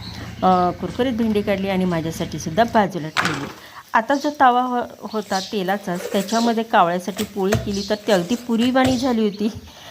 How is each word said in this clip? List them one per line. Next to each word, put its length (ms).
अ, 280
कुरकुरीत 420
भेंडी 300
काढली 260
आणि 160
माझ्यासाठी 540
सुद्धा 260
बाजूला 440
ठेवली. 360
आता 220
जो 160
तवा 220
हो-, 500
होता 280
तेलाचाच, 720
त्याच्यामध्ये 500
कावळ्यासाठी 640
पोळी 280
केली 380
तर 40
ती 180
अगदी 220
पुरीवाणी 640
झाली 220
होती. 280